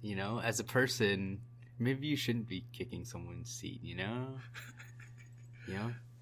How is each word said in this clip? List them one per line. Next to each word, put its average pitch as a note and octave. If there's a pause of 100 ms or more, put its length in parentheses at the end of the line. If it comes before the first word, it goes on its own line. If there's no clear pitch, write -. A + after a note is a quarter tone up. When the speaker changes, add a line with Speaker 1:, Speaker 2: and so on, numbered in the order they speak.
Speaker 1:
You G#2
know, G2+
as A2+
a A2+
person, G2+ (380)
maybe C3+
you C#3+
shouldn't A#2
be F#2
kicking F2
someone's E2+
seat, -
you E2+
know? A2+
Speaker 2:
<laughs> C3 (1300)
Speaker 1:
You F#2+
know? A2+ (300)